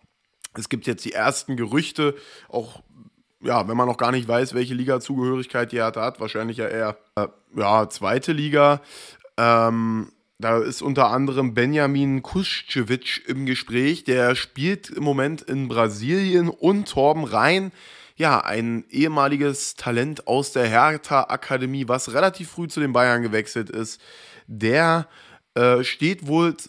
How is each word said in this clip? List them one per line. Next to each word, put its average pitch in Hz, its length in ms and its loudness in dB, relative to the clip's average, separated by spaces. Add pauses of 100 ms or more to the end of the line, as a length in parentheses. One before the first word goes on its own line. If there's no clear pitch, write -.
(540)
Es 113 140 -10
gibt 117 180 -6
jetzt 117 200 -6
die - 80 -8
ersten 127 420 -2
Gerüchte, 143 580 -2 (360)
auch, 117 340 -10 (580)
ja, 113 280 0
wenn 117 80 -2
man 123 100 4
noch 117 80 -2
gar 120 160 0
nicht 123 160 -2
weiß, 120 260 0
welche 123 200 -2
Liga-Zugehörigkeit 127 960 -2
die 123 60 -4
Hertha 113 240 -2
hat, 113 180 -4
wahrscheinlich 113 380 -6
ja 110 100 -4
eher, 110 300 -4 (180)
äh, - 140 -2 (260)
ja, 107 320 4
zweite 123 460 -2
Liga. 147 480 4 (560)
Ähm, 113 760 2 (280)
da 113 180 0
ist 113 240 -4
unter 135 280 2
anderem 131 440 0
Benjamin 139 680 0
Kuszczewicz - 1040 -4
im 135 200 -4
Gespräch, 131 580 -2
der 127 320 2
spielt 180 540 -4
im - 160 -6
Moment 143 360 0
in 131 280 -4
Brasilien, 151 800 2
und 196 400 0
Torben 151 340 2
Rhein, 147 480 2 (460)
ja, 143 240 4
ein 113 480 -2
ehemaliges 143 840 0
Talent 127 520 -4
aus 135 240 0
der 123 140 2
Hertha-Akademie, 131 1200 0
was 123 260 -2
relativ 185 360 0
früh 170 180 -8
zu 151 140 -4
den 139 100 0
Bayern 123 300 4
gewechselt 110 480 -4
ist, 110 320 -8 (460)
der, 151 600 0 (460)
äh, 123 320 4
steht 165 420 -2
wohl 165 300 2 (120)